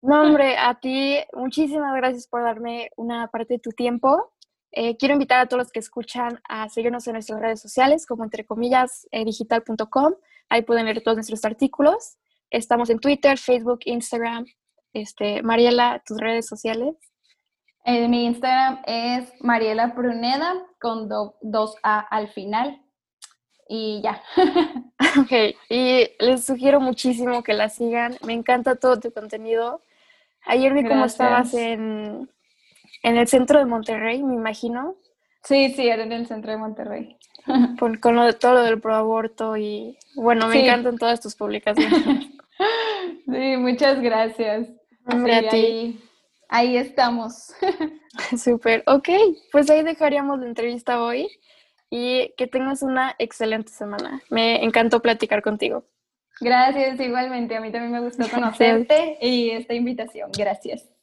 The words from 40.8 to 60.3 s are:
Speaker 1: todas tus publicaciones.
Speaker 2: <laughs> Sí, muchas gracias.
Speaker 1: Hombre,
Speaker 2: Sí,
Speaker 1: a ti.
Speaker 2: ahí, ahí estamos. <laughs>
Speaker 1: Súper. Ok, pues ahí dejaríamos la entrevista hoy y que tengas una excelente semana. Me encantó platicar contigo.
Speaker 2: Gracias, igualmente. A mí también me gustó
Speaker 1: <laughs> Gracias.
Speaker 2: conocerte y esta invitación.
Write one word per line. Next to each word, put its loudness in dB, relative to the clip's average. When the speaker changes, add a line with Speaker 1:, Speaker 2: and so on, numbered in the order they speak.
Speaker 1:
todas 0
tus -12
publicaciones. -2
Speaker 2:
<laughs> -2
Sí, -2
muchas 2
gracias. -2
Speaker 1:
Hombre, 2
Speaker 2:
Sí, 0
Speaker 1:
a 0
ti. 2
Speaker 2:
ahí, 0
ahí 2
estamos. -2
<laughs> -6
Speaker 1:
Súper. 0
Ok, 4
pues 4
ahí 8
dejaríamos 0
la -8
entrevista -4
hoy -4
y -2
que -4
tengas -4
una -2
excelente -4
semana. -10
Me 0
encantó 2
platicar 0
contigo. -4
Speaker 2:
Gracias, 2
igualmente. -4
A -6
mí -10
también -6
me -4
gustó -8
Speaker 1:
<laughs> -2
Gracias. -4
Speaker 2:
conocerte 2
y 0
esta -6
invitación. -6